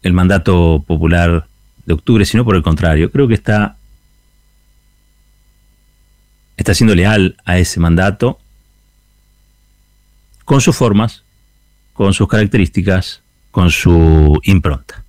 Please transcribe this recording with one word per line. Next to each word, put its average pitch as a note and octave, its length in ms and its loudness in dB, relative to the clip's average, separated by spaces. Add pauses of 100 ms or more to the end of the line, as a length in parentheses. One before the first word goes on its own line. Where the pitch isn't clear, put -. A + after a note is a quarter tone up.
el F2+ 100 -2
mandato F2+ 720 2
popular E2+ 640 -2 (360)
de E2 100 -2
octubre, G#2 300 0
sino A#2+ 200 -2
por G#2+ 100 0
el E2+ 80 0
contrario, D#2+ 480 0
creo C#3 180 0
que A2+ 60 0
está, G#2 420 -4 (2750)
está - 180 -2
siendo G#2+ 200 2
leal F#2+ 500 0
a F2+ 140 -2
ese F2 220 -2
mandato F#2 580 -2 (2000)
con C#3 160 0
sus - 160 0
formas, A2+ 480 -2 (680)
con G2 220 0
sus - 140 -2
características, G2 960 -2 (280)
con F2+ 200 0
su D#2+ 760 2
impronta. D#2+ 640 -2